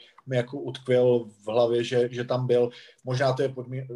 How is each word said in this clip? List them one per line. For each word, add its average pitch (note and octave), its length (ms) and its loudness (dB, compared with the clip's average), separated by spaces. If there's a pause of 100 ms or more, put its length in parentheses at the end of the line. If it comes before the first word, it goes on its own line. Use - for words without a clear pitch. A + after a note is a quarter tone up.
(260)
mi C3 100 -4
jako B2 240 -2
utkvěl B2 640 2
v - 220 -18
hlavě, A#2 380 2
že, B2 280 0
že A#2+ 120 -6
tam B2+ 220 -2
byl. A#2+ 240 2 (340)
Možná C3 280 0
to C#3 100 -2
je C3 60 0
podmí-, C3 480 -10